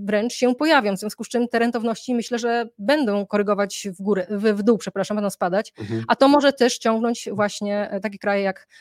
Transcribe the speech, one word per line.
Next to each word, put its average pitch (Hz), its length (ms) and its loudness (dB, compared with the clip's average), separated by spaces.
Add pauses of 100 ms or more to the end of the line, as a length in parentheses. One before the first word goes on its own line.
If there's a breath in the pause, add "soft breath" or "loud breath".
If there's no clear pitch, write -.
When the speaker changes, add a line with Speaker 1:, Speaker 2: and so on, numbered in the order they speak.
Speaker 1:
wręcz 214 280 0
się 247 220 2
pojawią, 262 400 2
w - 40 -6
związku 214 240 -8
z - 40 -10
czym 240 200 -2
te 233 120 -2
rentowności, 233 560 -2
myślę, 233 240 -2
że 233 380 -2
będą 202 480 0
korygować 202 640 -2 (120)
w - 20 -14
górę, 190 280 0
w, 208 140 -4
w 208 200 2
dół, 220 140 6
przepraszam, 196 400 -4
będą 202 120 -2
spadać, 190 500 -2
Speaker 2:
Mhm. 113 280 -4
Speaker 1:
a 240 80 2
to 269 120 6
może 285 260 6
też 247 240 2
ciągnąć 226 540 -2
właśnie, 202 600 -2
e, 202 80 -4
takie 202 180 -6
kraje 202 260 0
jak 190 240 -4 (140 soft breath)